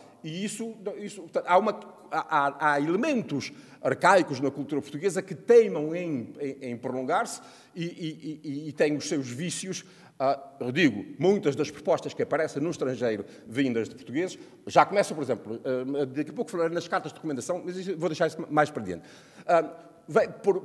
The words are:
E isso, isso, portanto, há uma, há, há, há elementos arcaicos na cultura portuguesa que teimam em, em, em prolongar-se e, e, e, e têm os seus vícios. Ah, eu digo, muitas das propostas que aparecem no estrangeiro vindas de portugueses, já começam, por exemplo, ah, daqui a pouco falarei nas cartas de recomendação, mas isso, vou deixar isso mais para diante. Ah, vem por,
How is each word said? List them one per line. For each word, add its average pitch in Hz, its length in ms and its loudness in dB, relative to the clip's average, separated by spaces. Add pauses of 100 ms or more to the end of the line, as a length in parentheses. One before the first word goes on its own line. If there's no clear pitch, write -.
(240)
E 165 220 -8
isso, 226 280 -8 (260)
isso, 202 240 -10
portanto, 170 240 -4
há 180 100 8
uma, 208 200 4 (320)
há, 147 380 2
há, 147 260 2
há 143 60 2
elementos 175 720 0 (300)
arcaicos 160 580 4
na 139 100 0
cultura 139 320 -4
portuguesa 170 400 -4
que - 140 -10
teimam 185 580 6
em, 165 460 -4
em, 135 320 -8
em 120 60 -6
prolongar-se 131 640 -2 (340)
e, 170 80 -6
e, 160 580 -8
e, 147 280 -8
e - 20 -8
têm 151 240 2
os - 140 -4
seus 139 180 -2
vícios. 170 560 -6 (340)
Ah, 135 240 0 (200)
eu 123 100 -2
digo, 123 340 4 (140)
muitas 151 380 4
das 147 120 0
propostas - 440 -2
que 131 100 -4
aparecem 147 400 -2
no 170 60 0
estrangeiro 120 560 -2 (200)
vindas 117 440 0
de - 60 -16
portugueses, 165 440 -4 (260)
já 160 200 8
começam, 196 280 2
por 151 100 -4
exemplo, 110 420 -4
ah, 135 400 -2
daqui 139 260 -6
a - 20 -14
pouco 233 160 -6
falarei 165 240 -2
nas 170 140 -4
cartas 170 240 -4
de - 60 -18
recomendação, 156 480 -6
mas 180 100 -8
isso, 185 220 -6
vou 165 100 -2
deixar 160 200 0
isso 160 100 -8 (120)
mais 151 200 4
para 135 120 -8
diante. 90 220 -8 (420)
Ah, 165 240 4 (380)
vem 170 220 2 (120)
por, 185 240 2